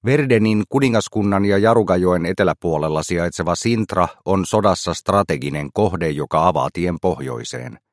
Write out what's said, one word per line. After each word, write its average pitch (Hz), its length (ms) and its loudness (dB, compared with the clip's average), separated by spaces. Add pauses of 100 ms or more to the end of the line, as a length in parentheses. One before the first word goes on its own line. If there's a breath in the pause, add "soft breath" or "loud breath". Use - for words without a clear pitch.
Verdenin 113 640 2
kuningaskunnan 107 760 2
ja 101 120 4
Jarugajoen 92 680 2
eteläpuolella 80 760 0
sijaitseva 85 520 -2
Sintra 110 520 0 (180)
on 95 200 0
sodassa 95 480 0
strateginen 73 800 -2
kohde, 85 360 0
joka 76 380 0
avaa 71 260 0
tien 87 280 -4
pohjoiseen. 62 760 -6 (140)